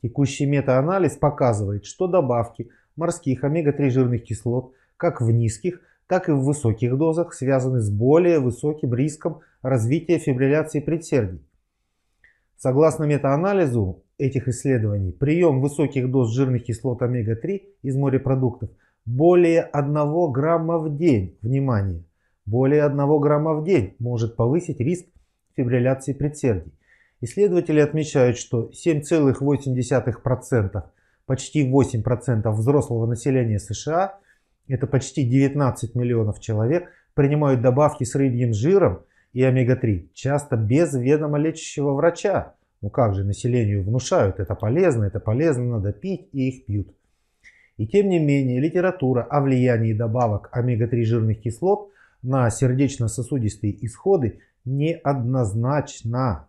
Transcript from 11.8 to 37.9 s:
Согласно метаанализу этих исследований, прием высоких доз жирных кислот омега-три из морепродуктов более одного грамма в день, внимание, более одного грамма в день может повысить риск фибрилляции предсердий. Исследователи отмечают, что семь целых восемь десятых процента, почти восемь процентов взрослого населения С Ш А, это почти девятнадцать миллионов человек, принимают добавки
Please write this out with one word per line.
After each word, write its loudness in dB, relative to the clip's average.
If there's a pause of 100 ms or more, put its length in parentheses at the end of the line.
Согласно 2
метаанализу 0 (160)
этих -2
исследований, -2
прием 2
высоких 0
доз 2
жирных 0
кислот -4
омега-три -4 (100)
из -4
морепродуктов 0 (380)
более 4
одного 0
грамма 0
в -4
день, 2
внимание, -2 (400)
более 2
одного 2
грамма 2
в -4
день 0
может -4
повысить -2
риск -4 (500)
фибрилляции 0
предсердий. -2 (500)
Исследователи 2
отмечают, 2
что -4
семь 0
целых 2
восемь -2
десятых -2
процента, -2 (340)
почти -2
восемь 2
процентов -2
взрослого 0
населения 0
С -8
Ш -8
А, -2 (500)
это -2
почти -2
девятнадцать 0
миллионов 0
человек, -2 (240)
принимают 2
добавки 2